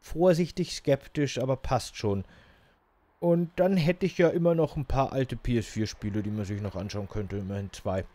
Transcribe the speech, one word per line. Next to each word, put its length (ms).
vorsichtig 720
skeptisch, 640
aber 180
passt 400
schon. 300
Und 340
dann 220
hätte 280
ich 120
ja 100
immer 260
noch 220
ein 100
paar 280
alte 240
P 200
S 100
vier 200
Spiele, 360
die 80
man 120
sich 180
noch 140
anschauen 320
könnte. 300
Immerhin 340
zwei. 320